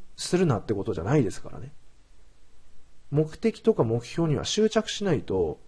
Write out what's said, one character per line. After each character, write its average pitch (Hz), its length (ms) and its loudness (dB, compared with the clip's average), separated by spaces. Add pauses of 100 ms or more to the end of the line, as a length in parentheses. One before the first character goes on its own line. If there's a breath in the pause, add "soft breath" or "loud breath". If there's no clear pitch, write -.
(160)
す - 220 0
る 190 80 4
な 110 140 4
っ - 20 -10
て 113 100 0
こ 98 100 -2
と 101 120 -2
じ 82 80 -4
ゃ - 20 -4
な 117 100 2
い 147 80 6
で 95 80 2
す - 120 -6
か - 80 -8
ら - 80 -10
ね。 120 160 -10 (1400)
目 156 240 2
的 220 240 0
と 226 120 6
か 160 120 4
目 113 200 0
標 165 240 0
に 143 60 2
は 90 100 0
執 214 240 2
着 214 220 0
し - 140 -4
な 180 100 2
い - 80 0
と、 87 460 0